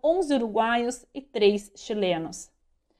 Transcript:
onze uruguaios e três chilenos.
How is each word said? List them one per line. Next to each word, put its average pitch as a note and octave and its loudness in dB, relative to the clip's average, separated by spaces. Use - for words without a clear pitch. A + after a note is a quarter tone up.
onze D#4 2
uruguaios A#3 0
e C#4 -12
três G#3 0
chilenos. F#3 -4